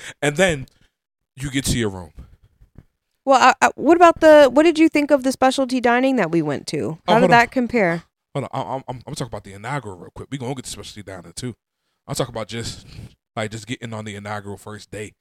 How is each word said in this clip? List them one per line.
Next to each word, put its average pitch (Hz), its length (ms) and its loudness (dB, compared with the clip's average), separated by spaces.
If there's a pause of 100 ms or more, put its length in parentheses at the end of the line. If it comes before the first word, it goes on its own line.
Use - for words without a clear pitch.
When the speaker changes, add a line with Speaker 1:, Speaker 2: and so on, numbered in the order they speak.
(220)
Speaker 1:
And 147 160 -2
then 160 300 0 (680)
you 139 140 -10
get 131 160 -4
to - 120 -2
your 110 120 -2
room. 90 220 -12 (1120)
Speaker 2:
Well, 262 140 6
I, 240 140 6 (120)
I, 240 100 0
what 302 220 4
about 339 240 6
the, 302 300 8
what 277 120 4
did 320 160 2
you 320 100 6
think 294 220 0
of 277 120 4
the 262 80 0
specialty 262 500 0
dining 247 360 2
that 170 140 -2
we 170 100 2
went 147 260 -6
to? 160 400 -6
Speaker 1:
Oh, - 60 2
Speaker 2:
How - 20 -
did 226 60 4
Speaker 1:
hold - 20 4
on. - 80 4
Speaker 2:
that 233 200 4
compare? 214 520 -2 (320)
Speaker 1:
Hold 139 100 -4
on. - 80 -12
I, 127 220 -6
I'm, 135 120 -10
I'm, 127 200 -12
I'm 135 80 -14
talking 131 160 -8
about 104 120 -14
the 98 100 -20
inaugural 107 440 -10
real 85 160 -20
quick. - 180 -16
We 135 60 -8
gonna 143 180 -8
get 123 100 -12
to - 60 -14
specialty 101 320 -16
dining 87 300 -18
too. 123 220 -10 (520)
I'm 135 80 -10
talking 131 180 -6
about 110 140 -10
just, - 380 -12 (500)
like, 107 160 -6
just 107 160 -14
getting 117 260 -12
on 107 120 -12
the 104 100 -12
inaugural 101 420 -12
first 107 340 -20
day. 101 300 -14